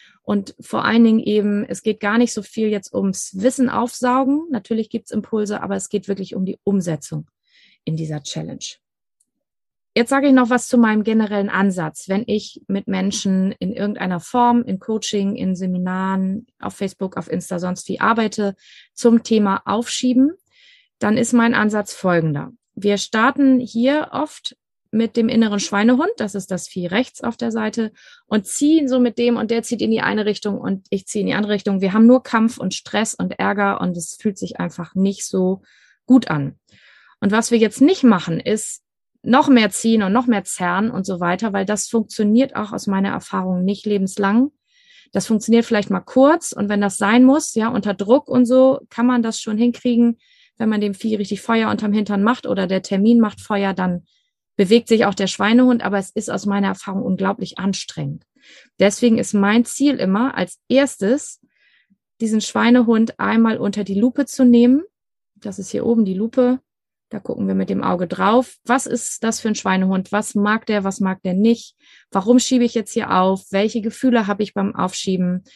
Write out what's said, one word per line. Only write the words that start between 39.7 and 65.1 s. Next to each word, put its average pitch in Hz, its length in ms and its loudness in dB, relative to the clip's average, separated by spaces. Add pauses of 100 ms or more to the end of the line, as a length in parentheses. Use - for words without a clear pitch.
ziehen 226 320 2
und 190 100 0
noch 247 140 0
mehr 208 180 0
zerren 185 460 -2
und 190 160 -6
so 180 140 -6
weiter, 185 320 -2
weil 196 120 0
das 208 240 -4
funktioniert 226 680 0
auch 208 160 -6
aus 208 140 -8
meiner 196 240 0
Erfahrung 185 540 -4
nicht 202 220 -4
lebenslang. 208 640 0 (640)
Das 196 140 -2
funktioniert 226 380 2
vielleicht 208 260 -2
mal 185 100 -2
kurz 285 520 2
und 202 160 -4
wenn 208 120 0
das 202 160 -2
sein 220 280 4
muss, 277 300 4
ja, 226 140 0
unter 220 260 -2
Druck 220 340 2
und 247 180 2
so, 262 340 4 (100)
kann 233 160 -2
man 247 160 2
das 226 180 -6
schon 214 180 -4
hinkriegen. 233 600 2 (380)
Wenn 220 120 -2
man 214 120 0
dem 208 140 -2
Vieh 214 220 -4
richtig 202 240 -6
Feuer 226 300 0
unterm 208 220 -2
Hintern 202 300 0
macht 233 240 0
oder 196 200 -2
der 190 160 -2
Termin 214 380 4
macht 214 200 0
Feuer, 196 340 -2
dann 185 300 -2 (520)
bewegt 208 320 4
sich 226 180 4
auch 196 80 0
der 196 120 -2
Schweinehund, 240 580 2
aber 202 140 0
es 196 120 -6
ist - 200 -6
aus 196 160 -6
meiner 196 220 0
Erfahrung 196 340 -6
unglaublich 190 560 -4
anstrengend. 160 640 -6 (540)
Deswegen 220 400 4
ist - 160 -4
mein 208 300 4
Ziel 277 320 0
immer, 202 400 -2
als - 220 -4 (100)
erstes 254 720 0 (800)
diesen 220 200 -2
Schweinehund 226 800 2
einmal 220 400 2
unter 202 260 -4
die 196 140 -4
Lupe 254 280 0
zu - 180 0
nehmen. 247 380 6 (540)